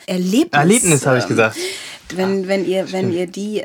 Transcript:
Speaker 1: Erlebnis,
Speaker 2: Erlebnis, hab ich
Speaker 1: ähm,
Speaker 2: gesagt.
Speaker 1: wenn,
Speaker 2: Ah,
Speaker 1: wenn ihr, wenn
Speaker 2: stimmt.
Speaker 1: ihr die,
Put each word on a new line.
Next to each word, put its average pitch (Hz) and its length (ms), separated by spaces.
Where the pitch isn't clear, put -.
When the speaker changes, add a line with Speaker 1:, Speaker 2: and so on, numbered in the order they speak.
Speaker 1:
Erlebnis, 190 460
Speaker 2:
Erlebnis, 165 520
hab 131 120
ich 120 80
Speaker 1:
ähm, 90 60
Speaker 2:
gesagt. 110 260
Speaker 1:
wenn, 190 300
Speaker 2:
Ah, 185 40
Speaker 1:
wenn 196 160
ihr, 185 280
wenn 190 140
Speaker 2:
stimmt. 180 80
Speaker 1:
ihr 175 120
die, 208 380